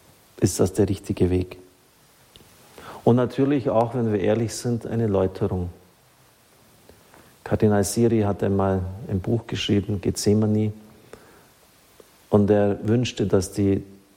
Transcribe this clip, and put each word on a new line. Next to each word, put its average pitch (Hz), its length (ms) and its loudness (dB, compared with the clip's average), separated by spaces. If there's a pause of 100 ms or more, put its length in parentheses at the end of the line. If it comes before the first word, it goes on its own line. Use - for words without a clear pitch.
(400)
Ist - 200 0
das 98 140 0
der 98 140 2
richtige 95 440 -2
Weg? 90 260 -2 (1500)
Und 120 120 6
natürlich 131 540 0
auch, 113 260 0
wenn 117 180 0
wir 101 60 2
ehrlich 107 340 0
sind, 120 320 -4
eine 113 220 -2
Läuterung. 95 640 -2 (1700)
Kardinal 104 400 2
Siri 113 380 2
hat 101 220 -2
einmal 98 380 0 (280)
ein 98 100 -2
Buch 117 280 -4
geschrieben, 101 520 -2
Gethsemane, 107 720 0 (1600)
und 104 220 4
er 101 260 4 (100)
wünschte, 117 380 0
dass 95 280 0
die 98 300 0 (340)